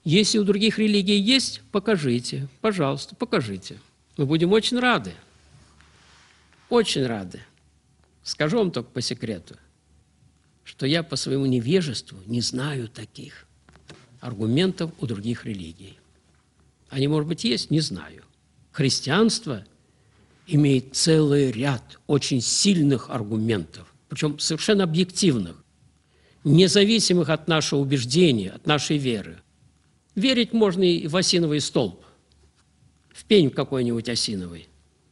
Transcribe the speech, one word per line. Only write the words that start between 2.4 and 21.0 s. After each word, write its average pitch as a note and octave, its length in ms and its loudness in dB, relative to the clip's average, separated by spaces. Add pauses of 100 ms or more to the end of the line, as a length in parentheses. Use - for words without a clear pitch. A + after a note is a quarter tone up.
пожалуйста, D3+ 540 -2
покажите. A2+ 640 -6 (380)
Мы C#3+ 100 0
будем E3 240 2
очень A3 260 2
рады. F#3+ 360 0 (1600)
Очень F#3 380 2
рады. G2+ 340 -8 (800)
Скажу D#3 360 -2
вам G3+ 120 2
только C3 220 -8
по B2+ 100 -6
секрету, A2 540 -8 (1080)
что - 220 -10
я D#3+ 160 2
по D#3+ 140 -8
своему C3+ 300 -2
невежеству B2+ 800 -2
не A#2 160 -4
знаю B2+ 460 -6
таких - 580 -18 (720)
аргументов B2+ 800 -2
у D3 60 -8
других A2+ 400 -8
религий. F#2 520 -12 (920)
Они, C3+ 180 -2
может D3+ 200 0
быть, E3 160 -6
есть, A#3 280 -2
не D#3 100 2
знаю. E2+ 420 -10 (480)
Христианство C#3 920 0 (840)
имеет C#3 480 2
целый C#3+ 560 4